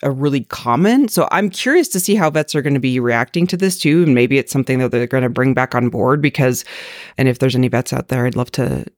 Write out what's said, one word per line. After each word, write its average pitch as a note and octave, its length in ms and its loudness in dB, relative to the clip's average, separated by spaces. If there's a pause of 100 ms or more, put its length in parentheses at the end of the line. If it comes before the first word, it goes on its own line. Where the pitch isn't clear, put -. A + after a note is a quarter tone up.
a C#3 80 -2
really C#3 340 -2
common. G3+ 640 2
So E3+ 220 0
I'm G3 200 0
curious D4 380 0
to F#3 120 -4
see G3 140 0
how E3 160 2
vets D3+ 240 -2
are D3 80 0
gonna C#3+ 180 0
be B2+ 180 0
reacting A#2+ 500 0
to F3+ 100 -4
this F#3+ 200 0
too. E3 260 2
And D3 100 4
maybe B2+ 240 4
it's - 140 -4
something C3 260 0
that B2+ 120 0
they're B2 160 0
gonna B2+ 220 0
bring B2+ 260 0
back B2+ 200 -2
on B2 160 0
board B2+ 320 0
because, C3+ 420 0 (540)
and C3 100 2
if B2 120 0
there's C3 160 2
any B2+ 120 2
vets B2 240 -2
out B2+ 160 -4
there, B2 180 0
I'd A#2+ 100 -4
love A#2+ 160 -4
to C#2 340 -4 (120)